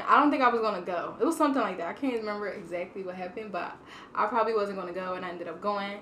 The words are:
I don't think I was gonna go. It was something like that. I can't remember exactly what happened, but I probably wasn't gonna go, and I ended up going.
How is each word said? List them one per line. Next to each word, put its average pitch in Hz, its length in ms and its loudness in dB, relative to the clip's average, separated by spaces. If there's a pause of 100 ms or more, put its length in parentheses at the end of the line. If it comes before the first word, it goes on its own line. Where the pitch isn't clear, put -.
I 240 140 8
don't 294 100 6
think 269 120 2
I 247 60 8
was 233 120 2
gonna 202 200 0
go. 170 380 -4
It 226 60 4
was 320 100 2
something 269 260 4
like 190 180 -2
that. 170 100 -4
I 208 40 -6
can't 262 200 0
remember 208 340 -4
exactly 180 560 -6
what 180 120 -6
happened, 185 360 -8
but 175 240 -4 (400)
I 208 120 4
probably 226 260 2
wasn't 202 240 0
gonna 180 160 -6
go, 185 220 -4
and 180 100 -6
I 180 40 -6
ended 175 200 -8
up 170 100 -10
going. 202 420 -2